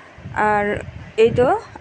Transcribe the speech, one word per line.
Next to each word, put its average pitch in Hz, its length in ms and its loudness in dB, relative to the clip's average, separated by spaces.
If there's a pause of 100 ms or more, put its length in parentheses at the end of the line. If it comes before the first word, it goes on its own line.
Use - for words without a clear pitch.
(440)
আর 208 220 0 (500)
এই 226 160 4
তো 247 140 2 (340)